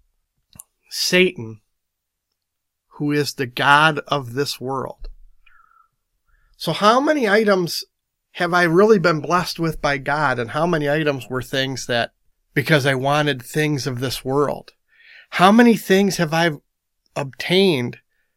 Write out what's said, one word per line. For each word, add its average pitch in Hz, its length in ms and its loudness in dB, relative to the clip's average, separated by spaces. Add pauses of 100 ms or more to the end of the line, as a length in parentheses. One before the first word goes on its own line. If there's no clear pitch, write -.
(880)
Satan, 123 720 -2 (1300)
who 147 200 -4
is 147 220 -2
the 131 100 -6
god 143 540 4 (100)
of 131 240 -4
this 135 260 -6
world. 127 520 -8 (1500)
So - 160 -6
how 214 280 4
many 285 280 0
items 196 560 0 (480)
have 175 220 -2
I 175 80 4
really 196 360 6
been 160 220 0
blessed 165 400 -4
with 165 220 -4
by 143 160 -2
God, 139 400 -2
and 117 140 -6
how 151 140 0
many 156 220 0
items 147 400 -2
were 127 140 -6
things 135 420 -6
that, 120 300 -4 (400)
because 143 320 2
I 139 80 2
wanted 139 480 -2
things 151 440 -4
of 123 140 -8
this 127 240 -6
world? 135 480 -2 (600)
How 185 200 4
many 233 240 6
things 190 400 0
have 165 160 -2
I 165 200 0 (640)
obtained 143 840 -2 (380)